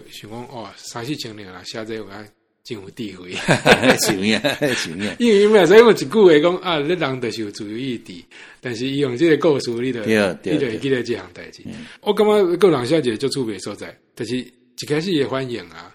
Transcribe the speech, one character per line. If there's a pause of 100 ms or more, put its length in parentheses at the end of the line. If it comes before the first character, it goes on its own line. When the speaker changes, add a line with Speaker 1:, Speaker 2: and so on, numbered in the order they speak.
Speaker 1:
想
讲，
哦，
三
四
千
年
啦，
写
这
有
爱 (380)
真
有
智
慧。 (360)
Speaker 2:
<laughs>
是
有
影， (340)
是
有
影。
Speaker 1:
因
为
伊
嘛，
所
以
我
一
句
话
讲，
啊，
你
人
就
是
有
自
由
意
志， (480)
但
是
伊
用
这
个
故
事，
你
就，
Speaker 2:
对， (260)
对，
Speaker 1:
你
就
会
记
得
这
项
代
志。
Speaker 2:
对。
嗯。 (160)
Speaker 1:
我
感
觉 (120)
个
人
写
一
个
足
趣
味
的
所
在， (200)
就
是
一
开
始
的
反
应 (100)
啊，